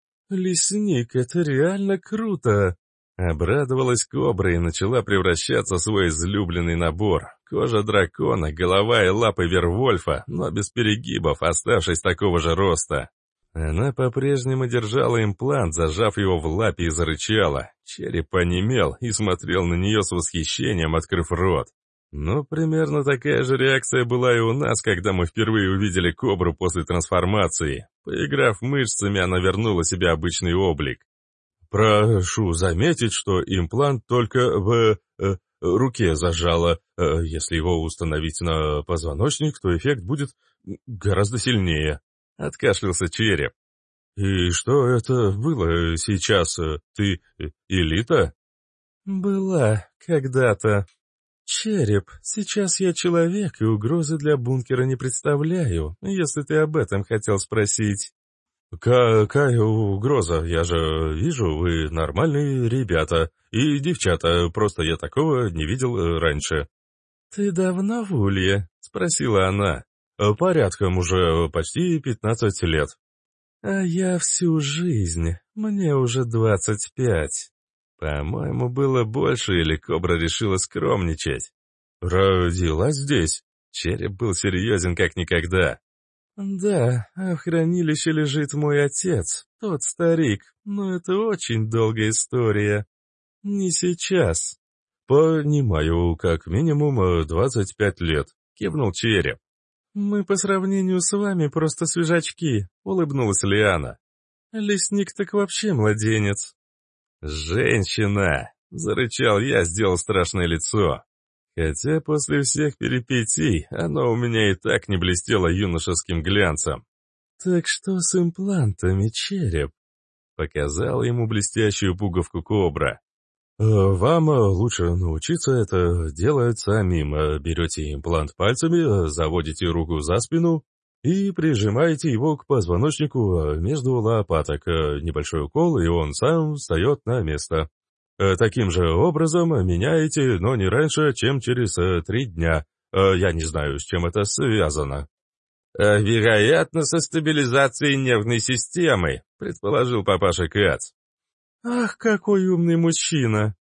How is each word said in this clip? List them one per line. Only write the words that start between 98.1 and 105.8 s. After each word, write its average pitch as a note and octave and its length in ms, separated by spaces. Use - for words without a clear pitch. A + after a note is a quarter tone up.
кивнул B2+ 340
Череп. F2 480
"Мы G3+ 300
по G3+ 100
сравнению F#3+ 640
с G3+ 160
вами G3 300
просто D#3+ 400
свежачки", D#3+ 800
улыбнулась C#3 640
Лиана. G2 540
"Лесник G3+ 640
так G3 220
вообще G3+ 380
младенец". G#2+ 840